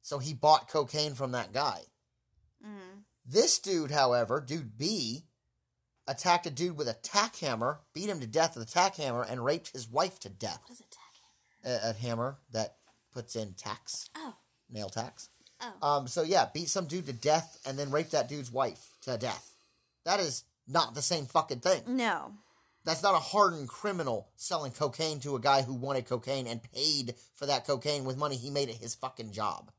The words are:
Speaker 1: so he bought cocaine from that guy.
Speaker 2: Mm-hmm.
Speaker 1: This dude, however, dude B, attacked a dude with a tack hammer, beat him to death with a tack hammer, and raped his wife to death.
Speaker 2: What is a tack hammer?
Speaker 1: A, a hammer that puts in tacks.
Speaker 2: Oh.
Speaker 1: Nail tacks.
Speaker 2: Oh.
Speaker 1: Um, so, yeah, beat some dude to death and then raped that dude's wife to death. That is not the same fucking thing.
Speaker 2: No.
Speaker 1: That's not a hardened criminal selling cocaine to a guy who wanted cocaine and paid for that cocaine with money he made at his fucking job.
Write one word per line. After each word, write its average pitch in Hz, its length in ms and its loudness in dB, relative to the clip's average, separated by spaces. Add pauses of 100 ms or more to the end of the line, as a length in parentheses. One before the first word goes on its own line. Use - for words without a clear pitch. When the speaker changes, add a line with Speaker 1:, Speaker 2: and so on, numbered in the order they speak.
Speaker 1:
so 143 180 -6
he 147 140 -6
bought 151 360 6
cocaine 151 460 0
from 127 160 -2
that 110 220 -4
guy. 123 260 0 (840)
Speaker 2:
Mm-hmm. 202 360 -16 (260)
Speaker 1:
This 196 340 4
dude, 160 320 -2
however, 127 500 4
dude 127 360 -8
B, 147 460 -4 (840)
attacked 175 380 4
a 165 60 -4
dude 156 260 -2
with 143 100 -2
a 110 60 -2
tack - 440 0
hammer, 131 420 0 (140)
beat 196 160 -4
him 175 100 -2
to 120 80 -6
death 160 280 4
with 113 120 -8
a - 40 -14
tack 185 260 4
hammer, 123 260 -2
and 117 200 -4
raped 165 280 0
his 117 180 -10
wife 160 300 0
to - 100 -12
death. 95 380 -8
Speaker 2:
What 247 60 -20
is 233 80 -20
a - 20 -20
tack - 300 -20 (500)
hammer? 123 220 0
Speaker 1:
A, 113 40 2
a 110 40 -2
hammer 120 440 -4 (140)
that 110 240 -2 (360)
puts 117 240 -10
in 107 180 -6
tacks. - 600 -8
Speaker 2:
Oh. 302 200 -10 (340)
Speaker 1:
Nail 104 200 -8
tacks. - 400 -8 (320)
Speaker 2:
Oh. 208 260 -4
Speaker 1:
Um, 143 200 2
so, 165 160 0
yeah, 160 280 4
beat 160 160 -6
some 180 200 -2
dude 170 180 -4
to 139 80 -8
death 151 520 0
and 135 120 -6
then 143 140 -4
raped 160 200 0
that 139 160 2
dude's 135 240 -8
wife 123 500 -4
to 123 160 -4
death. 110 380 -6 (480)
That 190 160 2
is 147 240 -2 (240)
not 135 280 2
the 143 60 -4
same 156 240 0
fucking 139 340 0
thing. 185 280 4
Speaker 2:
No. 233 440 -2 (520)
Speaker 1:
That's 165 200 -2
not 196 100 6
a 165 60 6
hardened 170 500 4
criminal 151 680 -2
selling 151 360 -2
cocaine 151 500 -2
to 139 140 -2
a 120 40 -2
guy 139 220 6
who 131 120 -4
wanted 127 320 -2
cocaine 127 420 -2
and 113 140 -6 (120)
paid 139 400 -2 (220)
for 143 100 -6
that 139 220 2
cocaine 143 360 0
with 131 140 -4
money 143 180 0
he 123 140 -8
made 139 200 0
at 117 60 -8
his 113 200 -8
fucking 117 360 -10
job. 95 480 -4